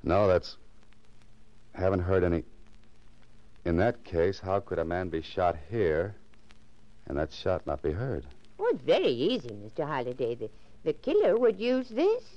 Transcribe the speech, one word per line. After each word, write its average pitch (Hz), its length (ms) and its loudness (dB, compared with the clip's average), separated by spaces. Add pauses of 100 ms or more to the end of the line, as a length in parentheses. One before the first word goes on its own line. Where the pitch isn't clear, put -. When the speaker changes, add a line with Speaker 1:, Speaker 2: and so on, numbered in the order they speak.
Speaker 1:
No, 98 240 4
that's... 90 300 4 (1160)
Haven't 95 260 4
heard 90 240 4
any... 85 200 4 (1200)
In 85 100 4
that 110 280 2
case, 90 360 2
how 95 200 2
could 90 180 -4
a 82 80 0
man 87 240 -2
be 80 100 -2
shot 87 360 2 (140)
here 95 440 2 (920)
and 69 120 -4
that 78 120 0
shot - 360 -2
not 73 160 -4
be 76 100 0
heard? 92 320 -4 (340)
Speaker 2:
Oh, 427 280 2
very 302 220 4
easy, 135 440 0 (100)
Mister 127 220 -4
Holliday. 127 500 -2
The, 113 140 -6 (340)
the 156 120 0
killer 302 420 4
would 226 240 4
use 247 300 2
this. 370 320 2 (140)